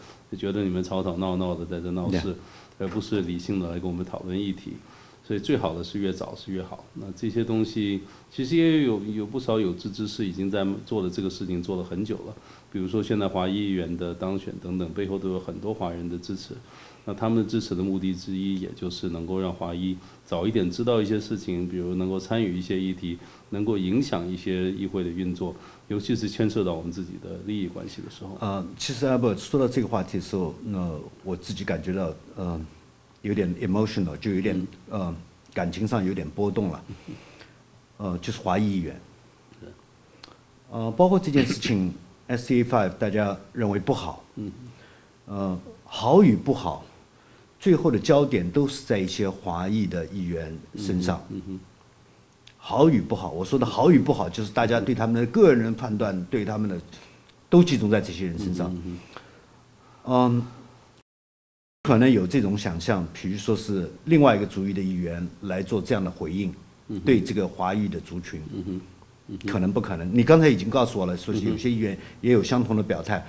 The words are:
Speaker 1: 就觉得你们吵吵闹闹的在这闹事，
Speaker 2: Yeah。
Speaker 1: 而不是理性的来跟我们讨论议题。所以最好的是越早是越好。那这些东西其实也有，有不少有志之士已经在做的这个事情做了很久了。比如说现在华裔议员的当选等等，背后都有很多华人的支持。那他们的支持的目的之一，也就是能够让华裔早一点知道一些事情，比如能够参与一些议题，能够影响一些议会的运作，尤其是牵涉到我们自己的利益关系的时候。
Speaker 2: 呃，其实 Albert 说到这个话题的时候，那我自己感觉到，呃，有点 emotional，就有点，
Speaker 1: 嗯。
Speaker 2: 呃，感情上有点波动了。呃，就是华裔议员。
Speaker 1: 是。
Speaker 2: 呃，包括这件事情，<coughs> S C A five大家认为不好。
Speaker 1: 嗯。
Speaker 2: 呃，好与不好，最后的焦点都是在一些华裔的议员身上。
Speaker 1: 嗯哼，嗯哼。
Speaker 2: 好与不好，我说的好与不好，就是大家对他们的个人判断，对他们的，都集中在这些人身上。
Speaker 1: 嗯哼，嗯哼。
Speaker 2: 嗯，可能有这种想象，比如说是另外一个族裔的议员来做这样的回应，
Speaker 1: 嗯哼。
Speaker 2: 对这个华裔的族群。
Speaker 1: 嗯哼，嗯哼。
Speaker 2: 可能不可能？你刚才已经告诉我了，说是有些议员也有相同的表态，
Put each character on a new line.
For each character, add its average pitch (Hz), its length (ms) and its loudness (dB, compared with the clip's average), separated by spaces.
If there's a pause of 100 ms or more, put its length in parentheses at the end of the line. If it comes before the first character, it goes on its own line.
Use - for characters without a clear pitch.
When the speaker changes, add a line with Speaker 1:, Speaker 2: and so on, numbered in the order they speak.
(300)
Speaker 1:
就 98 60 -10
觉 98 140 -4
得 101 120 -2
你 95 60 0
们 90 140 0
吵 95 200 -2
吵 90 140 -2
闹 92 200 -2
闹 90 180 -2
的 85 100 -8
在 87 140 -8
这 87 120 -6
闹 90 200 -2
事， 92 60 2
Speaker 2:
Yeah。 90 160 -2 (460)
Speaker 1:
而 98 80 -4
不 101 140 -4
是 101 200 -2
理 87 180 -4
性 98 200 -4
的 87 120 -4
来 87 80 -6
跟 92 100 -6
我 87 60 -4
们 90 100 -4
讨 90 140 -10
论 92 200 -6
议 101 120 -2
题。 - 220 -10 (560)
所 110 80 -2
以 - 20 -4
最 143 160 0
好 82 220 -2
的 87 60 -6
是 101 160 -8
越 95 120 0
早 - 240 -8
是 - 160 -12
越 92 120 -4
好。 - 200 -14 (120)
那 - 100 -12 (100)
这 113 140 -4
些 113 140 0
东 110 200 0
西 101 380 -2 (300)
其 135 120 -6
实 143 120 -2
也 165 260 6
有， 113 220 2
有 107 200 -4
不 117 160 -6
少 117 200 2
有 95 120 2
志 90 160 -8
之 104 200 -4
士 107 180 -6
已 92 60 -2
经 95 180 -2
在 98 160 0 (220)
做 107 160 -2
的 90 40 -2
这 90 140 -4
个 95 80 -2
事 95 160 -6
情 90 160 -2
做 92 160 -4
了 87 60 -4
很 90 200 -6
久 107 120 -4 (100)
了。 107 100 -14 (380)
比 101 60 -4
如 92 80 -2
说 104 160 0
现 107 160 0
在 98 80 0
华 92 200 0
裔 98 60 0
议 101 200 -2
员 85 220 -2
的 87 160 -6
当 92 280 -4
选 - 200 -8
等 90 200 -6
等， 87 100 -4
背 98 160 -4
后 95 140 -4
都 95 100 -4
有 92 100 -4
很 90 160 -8
多 98 160 -6
华 92 200 -4
人 87 180 -8
的 87 80 -6
支 95 180 -8
持。 - 200 -14 (500)
那 104 80 -8
他 110 160 -2
们 113 140 2
的 101 40 -2
支 110 140 -2
持 98 140 -6
的 90 80 -2
目 95 160 0
的 95 120 -2
之 92 220 -8
一， 95 260 -2
也 90 160 -8
就 90 140 -8
是 90 200 -6
能 82 180 -6
够 92 120 -2
让 92 140 -2
华 87 180 -8
裔 90 240 -2 (300)
早 90 220 -2
一 113 40 2
点 98 200 2
知 120 120 -4
道 117 160 4
一 104 60 2
些 107 140 0
事 107 180 -6
情， 90 320 -4
比 92 80 -6
如 90 160 -4
能 92 160 -2
够 95 100 -2
参 113 240 0
与 90 140 0
一 90 40 -2
些 95 200 -2
议 95 100 0
题， 87 280 -6 (320)
能 104 120 -2
够 107 140 2
影 98 240 2
响 90 260 -2
一 92 80 -4
些 92 360 -2
议 98 160 -4
会 92 160 -4
的 87 80 -4
运 90 240 -2
作， 87 200 -6 (340)
尤 104 100 -2
其 117 160 -2
是 107 120 -2
牵 107 220 0
涉 101 140 0
到 90 100 0
我 82 80 -6
们 85 100 -6
自 92 120 -8
己 85 80 -10 (120)
的 90 220 -12
利 104 100 -6
益 95 120 -4
关 92 200 -10
系 - 140 -12
的 - 80 -14
时 - 140 -16
候。 98 180 -12
Speaker 2:
呃， 98 240 -4 (140)
其 - 140 -6
实 123 120 -2
Albert 120 320 4
说 - 220 0
到 127 80 4
这 127 120 0
个 107 80 0
话 117 140 0
题 143 160 -4
的 87 60 -2
时 - 120 -6
候， 87 200 -2 (100)
那 92 240 -4 (340)
我 92 120 -4
自 - 180 -10
己 92 100 -8
感 82 180 -2
觉 92 120 -4
到， 95 200 -2 (220)
呃， 87 240 -4 (640)
有 101 120 -2
点 90 220 0
emotional， 95 640 0
就 101 160 -2
有 92 80 2
点， 95 140 0 (340)
Speaker 1:
嗯。 104 120 -6
Speaker 2:
呃， 85 140 -6 (360)
感 87 200 -2
情 95 140 -4
上 104 200 0
有 95 80 0
点 82 160 -6
波 101 220 -2
动 98 180 -2
了。 - 140 -8 (1120)
呃， 92 220 -4
就 110 120 -6
是 - 80 -8
华 92 200 0
裔 104 140 2
议 92 80 0
员。 76 140 -6 (640)
Speaker 1:
是。 - 80 -18 (1000)
Speaker 2:
呃， 113 220 -4
包 180 180 6
括 190 100 6
这 156 120 0
件 135 120 6
事 95 120 0
情， 95 360 2 (180)
<coughs> - 180 -20
S 123 180 -2
C 123 140 4
A 120 40 6
five 113 360 4
大 107 100 2
家 101 260 2 (160)
认 110 200 0
为 101 80 0
不 92 120 0
好。 85 320 -4 (120)
Speaker 1:
嗯。 104 160 -8 (760)
Speaker 2:
呃， 98 340 -4 (240)
好 147 400 6
与 123 120 8
不 127 180 0
好， 78 320 -4 (720)
最 185 160 6
后 151 140 2
的 113 80 4
焦 143 260 6
点 98 260 2
都 143 180 2
是 - 180 -8
在 107 140 2
一 95 80 0
些 98 200 -2
华 90 400 -4
裔 104 200 0
的 85 180 -4
议 92 200 -6
员 80 300 -4 (220)
身 92 240 0
上。 90 180 0 (100)
Speaker 1:
嗯 98 120 -8
哼， 95 120 -12
嗯 92 40 -10
哼。 - 20 -14 (1000)
Speaker 2:
好 143 320 6
与 117 120 6
不 107 140 -2
好， 90 160 -6
我 85 120 -4
说 135 140 0
的 123 80 4
好 120 240 6
与 160 80 10
不 131 160 6
好， 92 160 0
就 107 140 -6
是 101 80 -6
大 117 160 2
家 117 120 4
对 113 140 0
他 113 140 0
们 117 80 2
的 117 100 4
个 156 280 8
人 113 200 4
判 110 220 -4
断， 98 340 0
对 110 160 0
他 107 140 -2
们 107 100 0
的， 90 100 -4 (720)
都 175 140 10
集 147 120 4
中 107 140 2
在 104 100 6
这 92 140 -4
些 92 140 -6
人 82 100 -4
身 92 160 -2
上。 87 180 -2
Speaker 1:
嗯 90 40 -6
哼， 87 100 -8
嗯 90 80 -8 (1120)
哼。 123 320 4
Speaker 2:
嗯， 120 100 -2 (1400)
可 123 140 8
能 127 120 8
有 98 180 6
这 127 140 2
种 101 160 0
想 85 220 -2
象， 90 340 0
比 - 180 -6
如 104 60 -4
说 104 180 0
是 95 340 -2 (160)
另 160 160 6
外 123 140 8
一 98 40 0
个 104 60 0
族 95 220 -2
裔 98 60 0
的 98 80 -2
议 95 100 0
员 87 340 -2 (160)
来 98 220 -4
做 98 180 0
这 - 140 0
样 98 80 0
的 85 80 -2
回 80 200 -6
应， 95 180 -2 (400)
Speaker 1:
嗯 104 100 -6
哼。 - 60 -6
Speaker 2:
对 117 160 8
这 98 120 -4
个 95 140 0
华 92 260 -2
裔 104 140 0
的 85 120 -4
族 87 200 -8
群。 82 220 -10 (120)
Speaker 1:
嗯 98 100 -6
哼， 92 180 -6 (480)
嗯 98 120 -8
哼。 101 60 -8
Speaker 2:
可 101 120 0
能 92 120 2
不 101 80 0
可 101 160 -2
能？ 82 180 -4
你 117 100 6
刚 160 160 10
才 156 100 8
已 113 80 6
经 95 120 -2
告 123 160 4
诉 113 140 -2
我 90 60 2
了， 90 100 0
说 104 180 -4
是 107 120 0
有 110 120 0
些 123 140 0
议 117 60 0
员 101 200 -2 (240)
也 123 100 4
有 107 120 8
相 123 200 2
同 110 120 0
的 107 80 2
表 85 180 -2
态， 98 280 -4